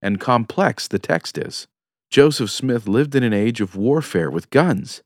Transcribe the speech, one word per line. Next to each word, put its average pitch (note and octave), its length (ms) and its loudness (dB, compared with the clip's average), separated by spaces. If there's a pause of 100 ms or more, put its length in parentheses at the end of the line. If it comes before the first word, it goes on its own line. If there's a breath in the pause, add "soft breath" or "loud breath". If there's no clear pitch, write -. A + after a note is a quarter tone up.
and G2+ 180 -2
complex B2 680 0
the G2 100 -4
text - 400 -4
is. - 280 -10 (440)
Joseph C3+ 400 4
Smith A#2+ 380 -4
lived C3+ 260 2
in C3 80 4
an A#2 100 2
age A2 280 0
of G2 160 -4
warfare G2+ 540 0
with D#2+ 200 -6
guns C#3+ 560 0